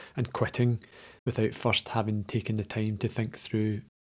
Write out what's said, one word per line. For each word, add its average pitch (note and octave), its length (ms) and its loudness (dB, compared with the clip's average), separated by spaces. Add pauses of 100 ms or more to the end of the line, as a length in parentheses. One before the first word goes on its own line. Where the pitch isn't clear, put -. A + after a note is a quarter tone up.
(160)
and B2 160 0
quitting A#2+ 460 2 (480)
without A#2+ 260 2
first - 360 0
having G#2+ 340 0
taken G#2+ 320 -2
the G#2 100 0
time G#2+ 340 -2
to A#2 100 0
think - 280 -4
through G#2+ 440 0 (260)